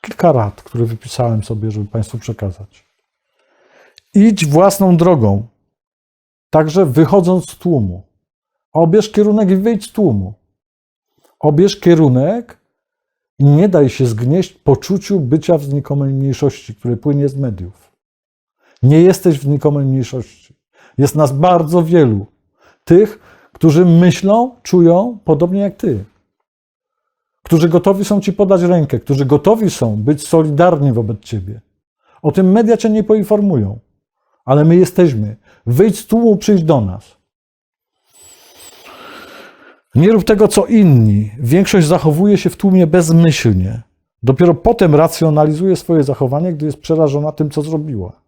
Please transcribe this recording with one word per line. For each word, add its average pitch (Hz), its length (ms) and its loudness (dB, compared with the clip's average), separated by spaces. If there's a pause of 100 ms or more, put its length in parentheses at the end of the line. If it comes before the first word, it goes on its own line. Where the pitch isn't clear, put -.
Kilka - 300 -2
rad, 110 300 -4
które 117 220 -6
wypisałem 113 600 -6
sobie, 110 260 -8
żeby 104 160 -8
państwu 113 320 -8
przekazać. - 680 -12 (1300)
Idź 202 320 2
własną 180 500 2
drogą, 117 500 0 (1040)
także 156 360 0
wychodząc 170 640 0
z - 60 -20
tłumu. 104 460 -4 (720)
Obierz 170 380 2
kierunek 208 400 0
i 190 60 2
wyjdź 214 280 -2
z - 80 -20
tłumu. 110 420 -2 (1040)
Obierz 151 400 0
kierunek 160 760 0 (800)
i 139 60 0
nie 147 240 4
daj 151 200 2
się 127 180 -2
zgnieść 123 460 -4
poczuciu 180 680 -2
bycia 151 380 -2
w 143 60 -8
znikomej 139 500 -4
mniejszości, 135 600 -4
które 120 220 -6
płynie 143 320 -2
z 135 80 -8
mediów. 101 560 -10 (920)
Nie 151 200 4
jesteś 180 360 2
w 135 40 -14
znikomej 143 440 -2
mniejszości. 127 680 -8 (440)
Jest 143 180 0
nas 147 160 0
bardzo 170 500 0
wielu. 139 440 0 (580)
Tych, 202 340 2 (340)
którzy 165 320 2
myślą, 190 800 2
czują 180 600 0
podobnie 175 360 -2
jak 196 160 -6
ty. 113 280 -6 (1400)
Którzy 165 260 0
gotowi 190 360 0
są 202 160 -2
ci 196 120 -4
podać 190 300 0
rękę, 170 380 0
którzy 139 260 -2
gotowi 180 440 0
są 110 260 -4
być 139 320 -4
solidarni 151 640 0
wobec 110 280 -4
ciebie. 107 400 -12 (600)
O 147 100 -6
tym 190 200 2
media 226 240 2
cię 220 140 -2
nie 214 140 -2
poinformują, 196 760 -2 (640)
ale 147 200 2
my 170 120 4
jesteśmy. 147 600 0 (300)
Wyjdź 185 320 0
z - 80 -18
tłumu, 226 300 2
przyjdź 202 260 0
do 151 180 0
nas. 95 360 -8 (2750)
Nie 175 180 4
rób 202 120 2
tego, 208 240 2
co - 180 0
inni. 117 720 4
Większość 160 480 2
zachowuje 165 520 0
się 180 120 -2
w - 60 -18
tłumie 185 300 2
bezmyślnie. 151 960 0 (400)
Dopiero 135 320 2
potem 196 400 0
racjonalizuje 156 840 0
swoje 165 260 -2
zachowanie, 139 500 -4
gdy 151 140 -8
jest 147 140 -8
przerażona 151 520 -2
tym, 151 180 -6
co 151 120 -6
zrobiła. 147 500 -8 (160)